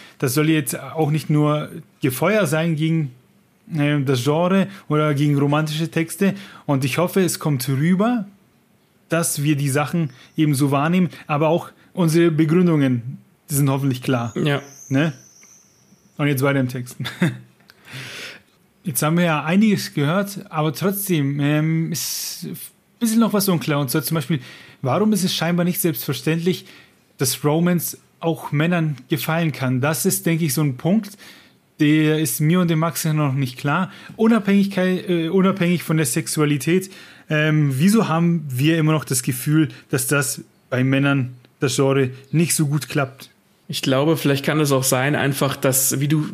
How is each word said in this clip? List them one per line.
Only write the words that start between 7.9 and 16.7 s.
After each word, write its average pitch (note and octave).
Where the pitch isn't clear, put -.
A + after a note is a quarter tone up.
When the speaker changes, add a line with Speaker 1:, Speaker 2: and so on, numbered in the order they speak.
Speaker 1:
dass E3
wir D3+
die C#3
Sachen D3
eben D3+
so C3+
wahrnehmen, D#3+
aber D3+
auch E3+
unsere E3+
Begründungen, D3
die -
sind C#3
hoffentlich C3+
klar. A#2+
Speaker 2:
Ja. D3
Speaker 1:
Ne? C#3+
Und D3
jetzt C#3+
weiter C#3
im B2+
Text. B2